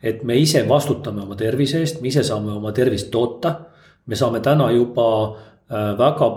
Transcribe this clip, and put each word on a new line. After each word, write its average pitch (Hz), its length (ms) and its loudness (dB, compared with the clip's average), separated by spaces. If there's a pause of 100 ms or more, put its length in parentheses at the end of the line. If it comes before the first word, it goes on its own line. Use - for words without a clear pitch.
et 113 200 -4
me 120 140 2
ise 147 300 4
vastutame 113 560 0
oma 98 120 -10
tervise 127 440 0
eest, 160 220 -4
me 123 80 -4
ise 135 140 2
saame 107 280 -2
oma 104 200 -6
tervist 110 380 0
toota. 123 460 -2 (520)
Me 113 80 -4
saame 113 260 0
täna 139 300 4
juba, 117 680 2 (340)
äh, 104 260 -2
väga 131 400 2